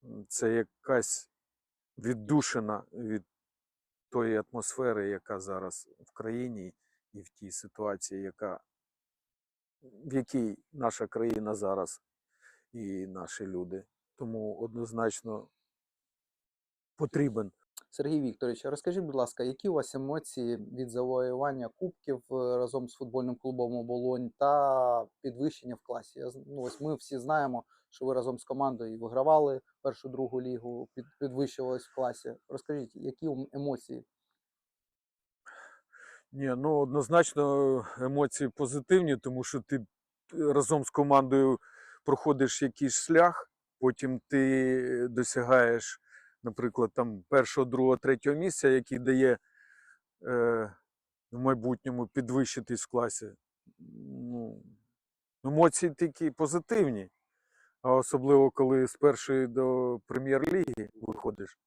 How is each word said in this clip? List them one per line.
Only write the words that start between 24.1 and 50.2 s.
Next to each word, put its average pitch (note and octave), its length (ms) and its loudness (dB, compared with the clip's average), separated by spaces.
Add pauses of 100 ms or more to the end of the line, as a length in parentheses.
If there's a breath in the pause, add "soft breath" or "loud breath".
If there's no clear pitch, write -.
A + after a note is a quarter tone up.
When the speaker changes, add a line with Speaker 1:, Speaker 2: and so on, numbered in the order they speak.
Speaker 2:
та C3+ 680 4 (160)
підвищення B2+ 520 -6
в - 80 -18
класі? A#2+ 360 -12
Я C3 120 -8
з-, B2+ 60 -16 (100)
ну, C#3 160 -12
ось B2 180 -8
ми D3+ 140 -4
всі C3+ 240 -10
знаємо, C3 460 -2 (260)
що - 160 -12
ви C3 80 0
разом B2 240 -4
з - 60 -18
командою B2 540 -4
вигравали C3+ 640 4 (220)
першу, C3 260 -6
другу B2+ 340 -4
лігу, B2 520 -8
під-, - 260 -16
підвищувались C3 680 -4
в - 60 -20
класі. B2 400 -6 (140)
Розкажіть, C3+ 480 -8
які C3+ 300 -8
ем-, C#3 260 -4
емоції? C3+ 540 -8 (2250 loud breath)
Speaker 1:
Ні, C3+ 240 -2
ну, D3 220 2
однозначно C#3 1080 4 (140 loud breath)
емоції C#3 500 0
позитивні, D3 680 2
тому B2+ 280 -6
що C#3 160 -6
ти A#2+ 260 -4 (460)
разом D3 520 2
з - 60 -10
командою C3+ 680 6 (460 loud breath)
проходиш C#3 580 2
якийсь C3 320 -2
шлях, E3+ 560 4 (280)
потім B2+ 500 0
ти C3 800 2
досягаєш, A#2+ 920 2 (420 soft breath)
наприклад, A#2+ 520 -2
там, A2+ 340 -4
першого, C3+ 360 2
другого, B2+ 320 4
третього C3+ 400 0
місця, D#3+ 320 0
який C3 300 2
дає, C3 400 4 (840 soft breath)